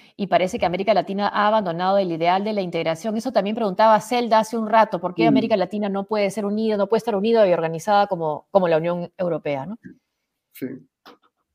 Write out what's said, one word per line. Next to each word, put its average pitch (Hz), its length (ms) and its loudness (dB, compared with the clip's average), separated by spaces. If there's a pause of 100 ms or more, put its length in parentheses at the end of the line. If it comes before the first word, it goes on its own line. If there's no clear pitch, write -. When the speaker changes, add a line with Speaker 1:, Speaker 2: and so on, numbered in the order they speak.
(160)
Speaker 1:
y 202 100 -4
parece 185 320 0
que 190 80 0
América 185 260 0
Latina 196 360 0
ha 208 180 0
abandonado 190 500 0
el 180 160 0
ideal 175 320 0
de 220 80 -4
la 202 80 -4
integración. 170 560 -4
Eso 233 160 -6
también 208 240 0
preguntaba 220 460 2
Zelda 233 380 0
hace 226 180 -4
un 214 100 -4
rato, 214 320 2
¿por 180 140 -6
qué - 100 2
Speaker 2:
Mm. - 40 6
Speaker 1:
América 220 280 2
Latina 202 320 -2
no 196 160 -4
puede 202 260 -2
ser 208 140 -6
unida, 214 320 -2
no 196 120 0
puede 220 100 2
estar 214 180 -2
unida 220 320 4
y 175 60 4
organizada 165 520 0
como, 165 440 -4
como 185 180 4
la 165 80 4
Unión 175 400 -2
Europea, 151 480 -4
¿no? 196 140 -14 (760)
Speaker 2:
Sí, - 140 -12 (880)